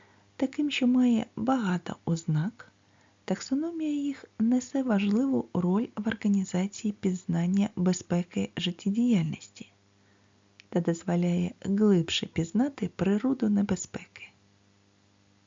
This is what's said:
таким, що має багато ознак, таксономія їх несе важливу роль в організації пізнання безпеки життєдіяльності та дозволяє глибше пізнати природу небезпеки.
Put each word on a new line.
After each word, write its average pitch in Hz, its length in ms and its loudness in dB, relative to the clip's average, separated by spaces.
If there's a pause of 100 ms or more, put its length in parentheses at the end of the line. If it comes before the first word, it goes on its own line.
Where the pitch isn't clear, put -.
(360)
таким, 277 360 -2
що 254 160 0
має 247 380 4 (100)
багато 220 600 -2 (100)
ознак, 165 680 -2 (540)
таксономія 311 680 -4
їх 285 340 -4 (140)
несе 254 440 0
важливу 233 680 0
роль 180 420 0
в 214 120 -6
організації 202 840 -2
пізнання 185 840 0
безпеки 180 840 -2
життєдіяльності 190 1120 -2 (1000)
та 180 120 0
дозволяє 175 680 0 (100)
глибше 196 680 2
пізнати 208 680 -2
природу 214 540 0
небезпеки. - 840 -4 (1160)